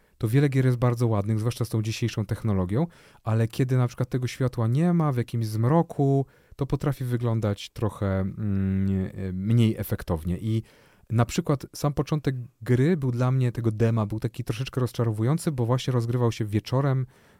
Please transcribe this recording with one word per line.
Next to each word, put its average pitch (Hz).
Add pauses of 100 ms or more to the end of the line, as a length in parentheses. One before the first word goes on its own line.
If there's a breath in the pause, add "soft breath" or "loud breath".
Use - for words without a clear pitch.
(180)
to 113
wiele 139
gier 131
jest 127
bardzo 120
ładnych, 107
zwłaszcza 117
z -
tą 113
dzisiejszą 110
technologią, 104 (360 loud breath)
ale 113
kiedy 131
na 123
przykład -
tego 127
światła 123
nie 160
ma, 156
w 123
jakimś 117
zmroku, 139 (300 soft breath)
to -
potrafi 139
wyglądać 117
trochę, 98
mm, 98 (240)
mniej 110
efektownie. 87
I 110 (460 soft breath)
na 113
przykład 156 (100)
sam 147
początek 143 (260)
gry 127
był 131
dla 123
mnie, 127
tego 117
dema, 113
był 107
taki 117
troszeczkę 123
rozczarowujący, 120
bo 123
właśnie 127
rozgrywał 120
się 113
wieczorem 131 (340 soft breath)